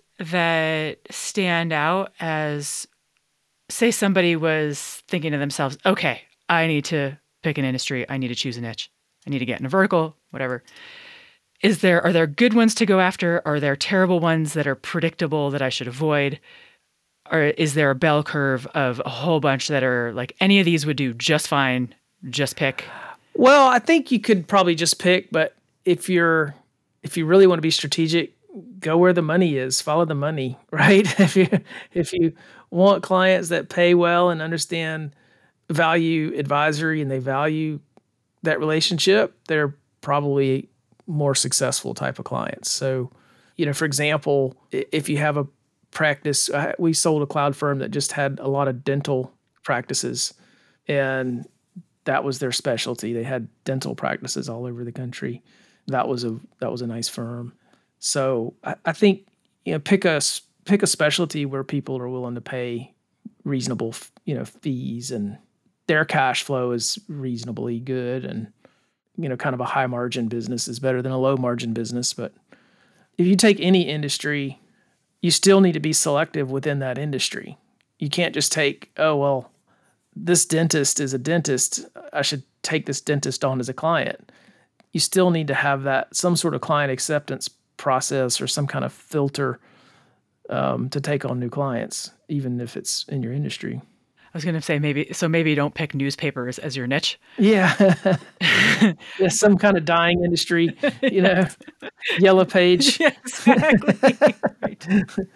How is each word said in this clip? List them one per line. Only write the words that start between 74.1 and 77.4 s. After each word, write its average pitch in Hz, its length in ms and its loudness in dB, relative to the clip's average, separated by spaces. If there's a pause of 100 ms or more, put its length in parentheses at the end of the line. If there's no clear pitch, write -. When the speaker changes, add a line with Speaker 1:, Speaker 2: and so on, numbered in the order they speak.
Speaker 2:
you 170 100 2
still 196 300 6
need 185 100 6
to 156 80 -2
be 156 140 -2
selective 147 580 0
within 139 280 -2
that 131 180 -4
industry. - 600 -6 (400)